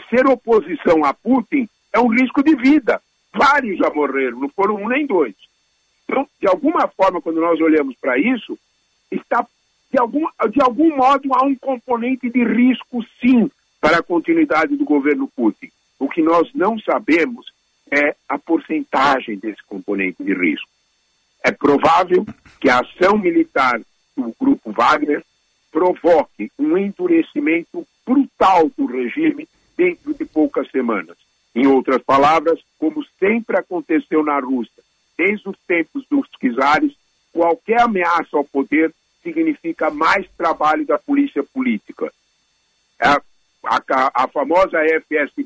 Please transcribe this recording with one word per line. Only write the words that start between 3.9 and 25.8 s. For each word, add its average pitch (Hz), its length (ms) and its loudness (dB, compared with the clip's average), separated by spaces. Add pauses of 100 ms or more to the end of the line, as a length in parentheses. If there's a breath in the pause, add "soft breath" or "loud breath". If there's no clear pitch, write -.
não 143 100 -6
foram 196 260 0
um 202 120 -8
nem 277 180 -2
dois. 160 280 0 (680)
Então, - 240 -4 (120)
de 196 80 -2
alguma 196 400 0
forma, 185 340 0
quando 165 200 -4
nós 165 180 0
olhamos 156 400 2
para 127 200 -2
isso, 220 400 -4 (520)
está, - 340 -4 (460)
de 269 60 -2
algum, 269 280 -2 (260)
de 277 100 2
algum 277 340 2
modo, 269 380 2
há 254 120 2
um 277 100 0
componente 247 760 -4
de 247 140 0
risco, 240 600 0 (160)
sim, 240 300 4 (320)
para 160 180 2
a 165 40 -2
continuidade 160 720 0
do 143 100 -2
governo 139 500 0
Putin. - 340 -2 (280)
O 135 100 -2
que 165 140 -2
nós 165 320 2
não 214 260 -2
sabemos 139 680 -2 (440)
é 147 240 0 (140)
a 277 100 -6
porcentagem 139 1000 -2
desse 101 280 -10
componente 98 560 -6
de 95 120 -4
risco. 87 340 -4 (720)
É 127 100 0
provável 170 720 2 (340)
que 135 100 2
a 127 120 4
ação 196 360 0
militar 160 600 0 (380)
do 120 200 -6
Grupo 131 360 -2
Wagner 147 500 0 (480)
provoque 156 880 0